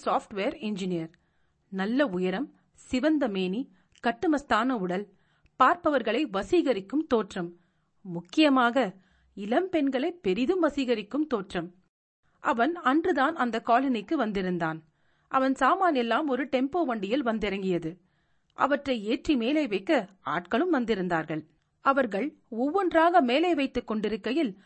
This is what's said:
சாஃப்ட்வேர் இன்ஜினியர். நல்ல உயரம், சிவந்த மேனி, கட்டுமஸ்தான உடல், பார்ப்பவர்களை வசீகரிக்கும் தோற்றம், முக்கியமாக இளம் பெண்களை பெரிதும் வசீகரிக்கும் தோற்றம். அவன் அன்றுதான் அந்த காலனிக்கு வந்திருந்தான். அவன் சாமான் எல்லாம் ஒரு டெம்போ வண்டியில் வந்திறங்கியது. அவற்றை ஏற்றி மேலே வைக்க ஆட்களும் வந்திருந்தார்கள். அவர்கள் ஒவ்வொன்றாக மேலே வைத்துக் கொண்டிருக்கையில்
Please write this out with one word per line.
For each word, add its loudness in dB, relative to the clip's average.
சாஃப்ட்வேர் -2
இன்ஜினியர். -4
நல்ல -2
உயரம், -4
சிவந்த 0
மேனி, -4
கட்டுமஸ்தான 0
உடல், -4
பார்ப்பவர்களை 2
வசீகரிக்கும் 0
தோற்றம், -2
முக்கியமாக 2
இளம் 0
பெண்களை 0
பெரிதும் 0
வசீகரிக்கும் 0
தோற்றம். -4
அவன் 0
அன்றுதான் 2
அந்த -2
காலனிக்கு 2
வந்திருந்தான். -2
அவன் 2
சாமான் 2
எல்லாம் 0
ஒரு -2
டெம்போ 0
வண்டியில் -2
வந்திறங்கியது. -2
அவற்றை 0
ஏற்றி 0
மேலே 0
வைக்க 0
ஆட்களும் -2
வந்திருந்தார்கள். -2
அவர்கள் 0
ஒவ்வொன்றாக 2
மேலே 2
வைத்துக் -2
கொண்டிருக்கையில் -2